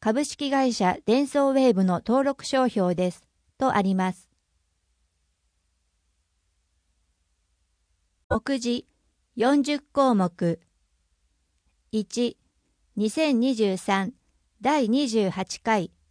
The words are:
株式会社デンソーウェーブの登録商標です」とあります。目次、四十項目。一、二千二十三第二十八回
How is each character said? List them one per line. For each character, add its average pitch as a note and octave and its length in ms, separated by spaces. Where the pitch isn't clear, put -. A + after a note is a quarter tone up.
株 A#3 240
式 C#4+ 260
会 C4+ 220
社 F#3 320
デ A#3+ 160
ン C#4+ 60
ソ C#4 240
ー - 20
ウ - 40
ェ C4 160
ー - 20
ブ F#3+ 100
の F3+ 120
登 C4 280
録 C#4 220
商 B3+ 240
標 F3+ 240
で F3+ 160
す」 - 120
と C4 180
あ G3+ 60
り F#3+ 120
ま F#3 200
す。 - 140
目 B3 300
次、 A#3+ 260
四 C4+ 260
十 C#4+ 180
項 C4 340
目。 F3 460
一、 A3 460
二 G#3 140
千 C#4+ 320
二 B3+ 140
十 G3+ 240
三 G3 340
第 C#4 260
二 C4 220
十 G#3+ 220
八 - 320
回 G#3+ 280